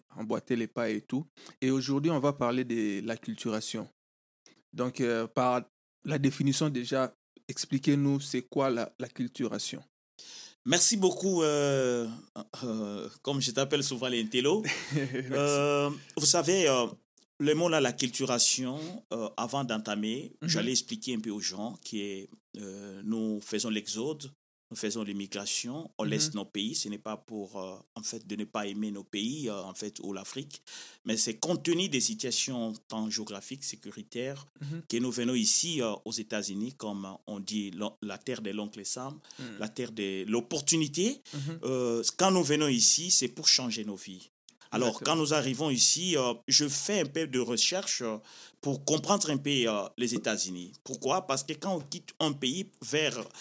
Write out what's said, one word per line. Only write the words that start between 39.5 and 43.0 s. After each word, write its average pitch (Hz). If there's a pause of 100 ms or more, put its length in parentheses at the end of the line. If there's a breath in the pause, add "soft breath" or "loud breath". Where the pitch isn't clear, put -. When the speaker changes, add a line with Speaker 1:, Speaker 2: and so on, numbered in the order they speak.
Speaker 2:
la 214
terre 120
de 98
l'opportunité. 156 (120)
Speaker 1:
Mhm. 151
Speaker 2:
Euh, 123 (140)
quand 190
nous 180
venons 151
ici, 139